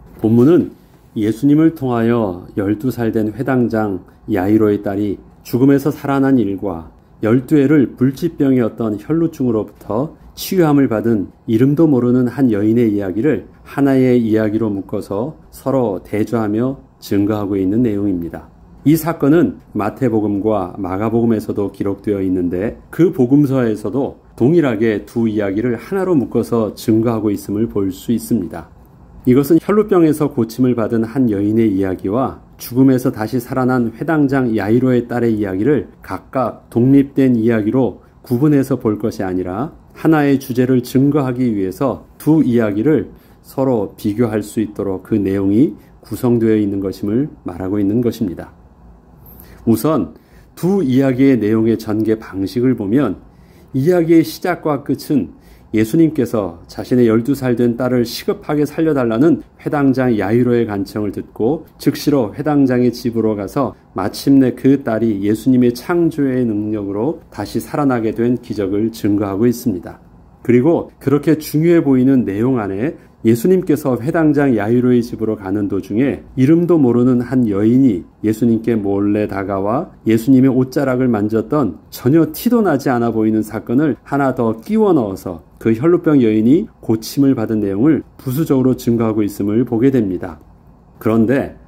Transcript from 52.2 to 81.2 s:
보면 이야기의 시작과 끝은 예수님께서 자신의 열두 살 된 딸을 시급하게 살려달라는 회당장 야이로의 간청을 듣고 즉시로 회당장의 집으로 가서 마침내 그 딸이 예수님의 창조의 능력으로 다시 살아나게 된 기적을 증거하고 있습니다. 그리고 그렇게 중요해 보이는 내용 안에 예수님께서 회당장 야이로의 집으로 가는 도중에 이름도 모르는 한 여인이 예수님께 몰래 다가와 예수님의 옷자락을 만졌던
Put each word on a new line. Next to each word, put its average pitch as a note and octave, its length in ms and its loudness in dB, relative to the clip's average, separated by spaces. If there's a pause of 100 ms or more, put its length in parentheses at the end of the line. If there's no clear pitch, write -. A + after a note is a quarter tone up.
보면 G#2+ 420 -2 (580)
이야기의 E3 500 2
시작과 D#3+ 580 -4
끝은 B2 540 -4 (380)
예수님께서 A2 920 0
자신의 B2 400 0
열두 A#2 280 2
살 B2+ 200 -2
된 A#2+ 220 0
딸을 B2 300 0
시급하게 D3 580 -4
살려달라는 C#3+ 800 0 (180)
회당장 C3 580 0
야이로의 A#2+ 460 2
간청을 G2+ 480 -6
듣고 A#2 540 -4 (100)
즉시로 C#3 580 0
회당장의 B2+ 600 2
집으로 A2 420 -2
가서 G2+ 380 -4 (180)
마침내 A#2+ 640 2
그 C3+ 280 2
딸이 A2 400 -2
예수님의 A#2+ 520 2
창조의 D3 720 -2
능력으로 G#2+ 720 -4 (100)
다시 G#2 300 -6
살아나게 B2 520 -2
된 A#2+ 260 0
기적을 G#2 540 -4
증거하고 G2+ 540 -2
있습니다. G2+ 540 -4 (420)
그리고 B2 560 2
그렇게 D3 380 0
중요해 D#3+ 480 2
보이는 C3 400 4
내용 A2+ 340 -2
안에 G2+ 380 -4 (280)
예수님께서 C#3+ 760 2
회당장 C#3+ 560 2
야이로의 A#2+ 460 2
집으로 A2 340 -4
가는 G2+ 320 -4
도중에 G2+ 540 -2 (140)
이름도 E3 420 4
모르는 B2 420 4
한 B2 280 0
여인이 G#2+ 560 2 (180)
예수님께 A2+ 540 0
몰래 G2+ 500 0
다가와 G2 640 -4 (160)
예수님의 B2+ 440 4
옷자락을 C3 580 0
만졌던 G#2+ 680 0 (120)